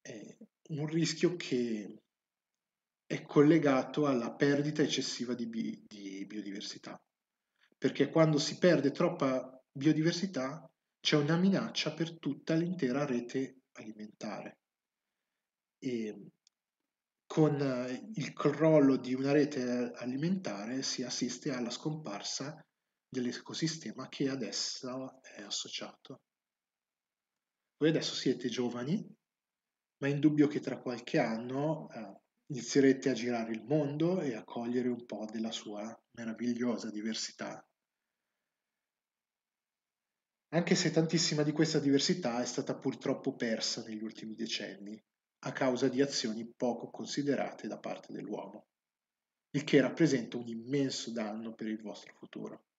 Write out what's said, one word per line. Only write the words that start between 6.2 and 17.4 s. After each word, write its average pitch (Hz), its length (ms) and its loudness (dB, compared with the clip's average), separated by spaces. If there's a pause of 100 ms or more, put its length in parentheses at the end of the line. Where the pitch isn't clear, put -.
biodiversità, 101 760 -10 (800)
perché 135 320 2
quando 156 300 6
si - 180 -2
perde 143 320 6
troppa 139 720 0 (120)
biodiversità 156 960 0 (320)
c'è - 180 2
una 151 200 4
minaccia 170 560 2
per 160 240 -4
tutta - 380 -2
l'intera 147 500 0
rete 131 560 -4 (120)
alimentare. 107 840 -12 (1200)
E 107 540 -6 (920)
con, 147 340 4